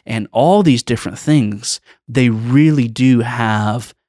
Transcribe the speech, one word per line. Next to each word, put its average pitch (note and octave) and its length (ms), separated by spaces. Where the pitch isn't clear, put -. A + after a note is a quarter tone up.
and A2+ 280
all F3+ 320
these B2+ 180
different G#2+ 380
things, A#2 600
they B2 220
really B2 580
do B2 320
have A2+ 760